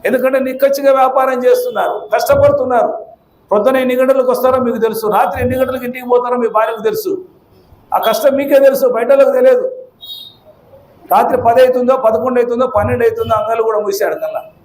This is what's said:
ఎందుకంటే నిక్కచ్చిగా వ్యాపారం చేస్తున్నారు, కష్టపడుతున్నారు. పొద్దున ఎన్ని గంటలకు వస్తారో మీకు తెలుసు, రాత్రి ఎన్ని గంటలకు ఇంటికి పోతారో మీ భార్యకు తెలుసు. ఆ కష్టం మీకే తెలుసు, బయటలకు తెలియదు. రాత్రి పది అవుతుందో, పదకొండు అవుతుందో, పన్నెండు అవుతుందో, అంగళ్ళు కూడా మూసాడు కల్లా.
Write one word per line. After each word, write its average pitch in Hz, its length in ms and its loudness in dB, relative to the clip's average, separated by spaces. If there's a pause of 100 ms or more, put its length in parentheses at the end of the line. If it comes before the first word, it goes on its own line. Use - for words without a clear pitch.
ఎందుకంటే 254 340 0
నిక్కచ్చిగా 269 540 0
వ్యాపారం 262 520 0
చేస్తున్నారు, 226 680 -2
కష్టపడుతున్నారు. 254 920 0 (460)
పొద్దున 208 240 2
ఎన్ని 254 200 0
గంటలకు 262 360 0
వస్తారో 254 280 0
మీకు 233 180 -2
తెలుసు, 220 300 -2
రాత్రి 262 340 0
ఎన్ని 247 160 -2
గంటలకు 254 280 -4
ఇంటికి 247 240 -10
పోతారో 247 280 0
మీ 233 100 -2
భార్యకు 220 340 -2
తెలుసు. - 440 -4 (680)
ఆ - 40 -2
కష్టం 226 380 0
మీకే 277 240 2
తెలుసు, 262 280 4
బయటలకు 254 440 2
తెలియదు. 254 400 2 (1400)
రాత్రి 240 300 2
పది 233 200 4
అవుతుందో, 247 360 2
పదకొండు 247 440 0
అవుతుందో, 240 260 -2
పన్నెండు 233 360 -2
అవుతుందో, 226 320 0
అంగళ్ళు 226 280 -2
కూడా 220 160 0
మూసాడు 196 360 -4
కల్లా. 156 280 -8 (220)